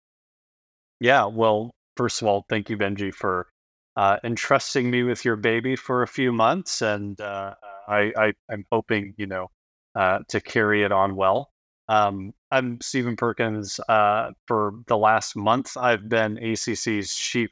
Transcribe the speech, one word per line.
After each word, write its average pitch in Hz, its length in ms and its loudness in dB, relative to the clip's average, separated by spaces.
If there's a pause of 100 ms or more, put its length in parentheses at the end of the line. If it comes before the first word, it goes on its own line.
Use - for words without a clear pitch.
(1000)
Yeah, 120 280 6
well, 110 460 2 (220)
first 120 280 -2
of 110 40 0
all, 101 220 2
thank 107 220 -4
you, 107 80 -4
Benji, 101 340 -2
for, 92 360 -4 (480)
uh, 98 280 4
entrusting 123 680 0
me 123 120 2
with 123 240 -2
your 117 100 2
baby 117 400 0
for 123 260 -2
a 123 60 -2
few 127 240 0
months, 120 480 0
and, 104 400 -2
uh, 101 360 -8 (300)
I, 104 300 2
I, 107 160 4 (180)
I'm 104 220 -8
hoping, 104 460 0
you 104 80 -6
know, 92 240 -8 (440)
uh, 95 340 2
to 107 120 -2
carry 104 440 2
it 98 60 0
on 98 260 2
well. 98 340 0 (360)
Um, 101 460 0 (180)
I'm 123 300 -2
Stephen 123 340 -4
Perkins. 107 640 -4 (120)
Uh, 107 400 2 (160)
for 107 260 0 (140)
the 113 100 2
last 107 400 2
month, 113 400 -2
I've 117 320 0
been 110 340 0
A 113 120 -2
C 107 200 -4
C's 104 400 -4
Chief - 380 -2